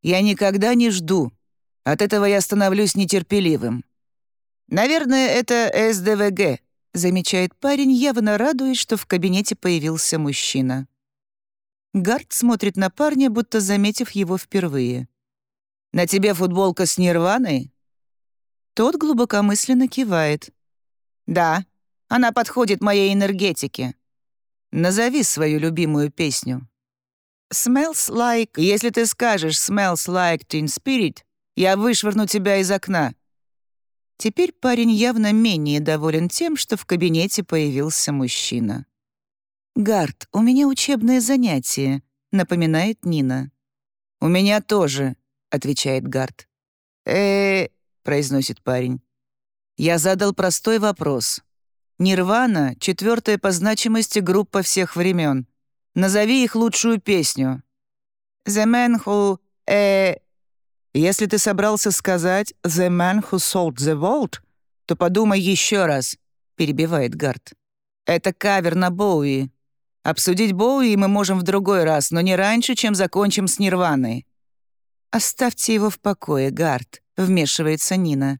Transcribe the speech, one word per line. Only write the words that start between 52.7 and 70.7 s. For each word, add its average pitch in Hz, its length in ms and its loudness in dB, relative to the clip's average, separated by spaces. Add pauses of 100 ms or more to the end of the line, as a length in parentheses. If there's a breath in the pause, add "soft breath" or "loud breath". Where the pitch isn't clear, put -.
четвертая 214 560 0
по 196 160 -2
значимости 214 680 0
группа 190 420 0
всех - 340 -2
времен. 165 500 0 (480)
Назови 208 480 2
их 226 140 -2
лучшую 226 420 0
песню». 135 640 -2 (840)
«The 208 160 0
Man 240 400 2
Who», 202 340 2 (300)
э, 196 480 2 (800)
«Если 185 320 2
ты 214 100 0
собрался 208 540 0
сказать 185 640 -2 (100)
«The 180 240 0
Man 180 400 0
Who 196 80 -2
Sold 170 380 0
the 143 200 -2
World», 202 460 -2 (460)
то 170 100 -2
подумай 196 420 2
еще 190 460 0
раз», 143 320 -2 (380)
перебивает 151 600 0
Гарт. - 380 -6 (540)
«Это 170 260 0
кавер 190 420 0
на 180 160 0
Боуи. 147 600 0 (560)
Обсудить 185 460 0
Боуи 233 420 2